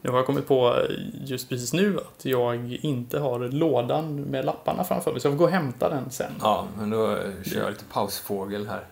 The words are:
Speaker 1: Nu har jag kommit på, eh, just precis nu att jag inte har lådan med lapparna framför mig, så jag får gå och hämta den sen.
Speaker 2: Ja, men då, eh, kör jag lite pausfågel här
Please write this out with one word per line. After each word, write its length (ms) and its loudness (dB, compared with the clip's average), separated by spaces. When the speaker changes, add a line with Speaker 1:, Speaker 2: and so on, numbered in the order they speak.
Speaker 1:
Nu 100 -4
har 80 2
jag 80 2
kommit 220 0
på, 280 6
eh, 200 2
just 240 -6
precis 240 -4
nu 260 4
att 260 -12
jag 580 0
inte 360 -2
har 200 0
lådan 840 2
med 220 -2
lapparna 400 0
framför 280 0
mig, 80 -2
så 80 2
jag 40 4
får 60 0
gå 60 6
och 60 6
hämta 380 0
den 220 -2
sen. 300 -6
Speaker 2:
Ja, 260 2
men 120 -2
då, 260 2
eh, 60 -2
kör 160 -4
jag 100 0
lite 220 -10
pausfågel 760 -4
här 260 -8